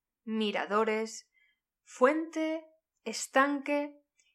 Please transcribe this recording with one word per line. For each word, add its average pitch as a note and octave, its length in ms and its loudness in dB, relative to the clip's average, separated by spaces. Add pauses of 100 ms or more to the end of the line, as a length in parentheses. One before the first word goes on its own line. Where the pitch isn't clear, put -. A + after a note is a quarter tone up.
(240)
miradores, A3 1040 -2 (540)
fuente, D#4+ 840 0 (380)
estanque C#4+ 960 0 (380)